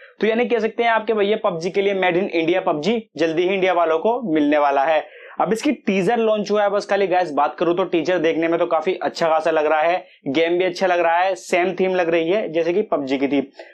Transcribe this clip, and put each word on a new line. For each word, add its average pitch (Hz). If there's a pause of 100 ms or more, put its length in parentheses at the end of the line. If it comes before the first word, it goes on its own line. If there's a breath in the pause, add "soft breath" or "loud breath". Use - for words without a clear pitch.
(200 loud breath)
तो 208
यानी 220
कह 233
सकते 220
हैं 233
आपके 220
भैया 208
पबजी 180
के 196
लिए 196
made 185
in 202 (140)
India 175
पबजी 185
जल्दी 160
ही 185
इंडिया 185
वालों 165
को 220
मिलने 151
वाला 139
है। 156 (340 loud breath)
अब 170
इसकी 269
टीजर 196
लॉन्च 214
हुआ 208
है, 202
बस 202
खाली 196
गाइस 175
बात 143
करूँ 170
तो 185
टीजर 175
देखने 160
में 165
तो 170
काफी 165
अच्छा 160
खासा 160
लग 156
रहा 156
है, 170 (220 loud breath)
गेम 165
भी 185
अच्छा 185
लग 175
रहा 165
है, 190
सेम 180
थीम 185
लग 180
रही 165
है 190
जैसे 165
कि 202
पबजी 139
की 135
थी, 139 (220 loud breath)